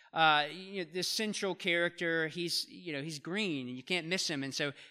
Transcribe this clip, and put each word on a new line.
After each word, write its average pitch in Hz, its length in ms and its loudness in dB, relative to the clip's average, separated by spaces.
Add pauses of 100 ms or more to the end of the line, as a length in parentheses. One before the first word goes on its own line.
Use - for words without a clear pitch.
(160)
uh, 156 360 8
you 190 320 -6
know, 151 100 -6
this 180 160 -2
central 208 440 0
character, 170 760 2
he's, 170 400 -2
you 175 240 -10
know, 139 80 -4
he's 151 180 -8
green 160 480 -2
and 123 80 -8
you 127 80 -10
can't 170 240 -2
miss 185 200 0
him. 143 160 -2
And 135 120 -4
so 143 160 0 (200)